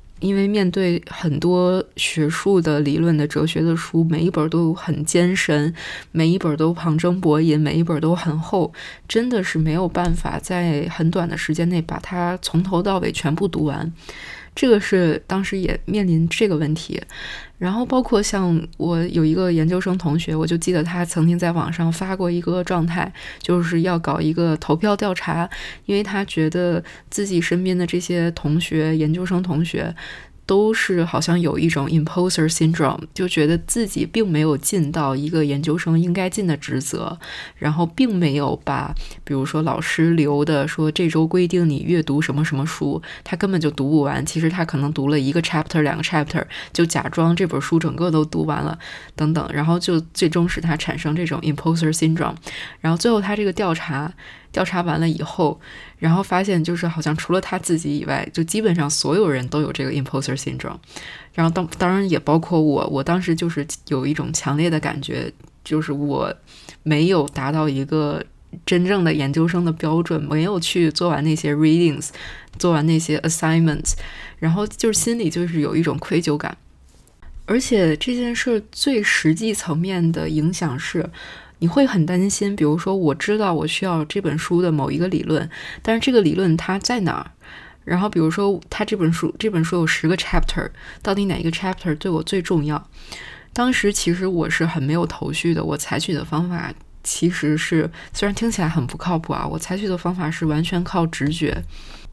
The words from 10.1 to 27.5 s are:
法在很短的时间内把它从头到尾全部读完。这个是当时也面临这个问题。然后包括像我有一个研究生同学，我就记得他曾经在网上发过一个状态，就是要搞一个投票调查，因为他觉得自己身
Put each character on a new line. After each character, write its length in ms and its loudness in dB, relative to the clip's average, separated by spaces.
法 240 -4
在 520 0
很 200 0
短 180 0
的 80 -6
时 180 -2
间 140 0
内 140 0
把 160 -6
它 420 -4
从 220 0
头 200 0
到 160 2
尾 120 0
全 240 -2
部 140 0
读 160 -2
完。 280 -4
这 160 2
个 120 8
是 480 2
当 140 0
时 140 -4
也 280 -2
面 220 0
临 220 4
这 200 2
个 80 2
问 180 2
题。 260 -6
然 140 -2
后 140 -2
包 180 2
括 200 2
像 380 2
我 300 0
有 140 2
一 120 4
个 180 2
研 140 4
究 140 2
生 160 0
同 220 0
学， 160 -4
我 120 0
就 100 0
记 160 0
得 100 2
他 220 -2
曾 220 2
经 120 4
在 140 0
网 200 -2
上 200 0
发 240 -4
过 140 0
一 100 0
个 240 -2
状 220 0
态， 240 -2
就 240 0
是 200 0
要 160 0
搞 200 -2
一 140 2
个 240 2
投 180 -2
票 220 2
调 180 -2
查， 340 -4
因 100 -2
为 80 2
他 220 -4
觉 240 0
得 340 0
自 160 -4
己 140 0
身 220 0